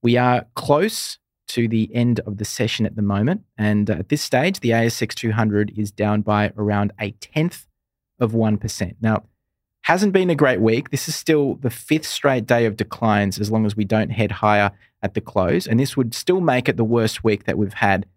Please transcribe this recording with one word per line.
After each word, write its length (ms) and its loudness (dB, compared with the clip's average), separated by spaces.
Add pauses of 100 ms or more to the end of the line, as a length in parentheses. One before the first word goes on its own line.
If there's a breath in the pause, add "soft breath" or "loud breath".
we 140 4
are 280 2 (120)
close 640 0 (260)
to 220 -2
the 260 0
end 320 2
of 120 -8
the 60 -4
session 400 -2
at 120 -4
the 60 -4
moment. 400 0 (140)
And, 320 0
uh, 40 0
at 160 -4
this 140 -2
stage, 360 0
the 140 0
A 140 2
S 160 -2
X 120 -6
two 160 -4
hundred 480 0
is 140 -4
down 300 0
by 340 0
around 440 0
a 120 -6
tenth 560 -6 (500)
of 160 -2
one 240 0
percent. 420 -8
Now, 220 0 (600)
hasn't 300 2
been 180 2
a 40 2
great 260 2
week. 300 2
This 160 -4
is 80 -6
still 400 0
the 160 -4
fifth 360 -2
straight 380 0
day 220 4
of 100 -2
declines 600 0
as 140 -2
long 140 2
as 100 -2
we 80 0
don't 260 0
head 220 0
higher 400 2 (280 soft breath)
at 140 -4
the 60 -2
close. 480 0
And 100 2
this 180 0
would 160 -2
still 280 0
make 280 2
it 80 0
the 60 0
worst 400 0
week 220 0
that 120 -2
we've 180 -2
had 300 2 (120)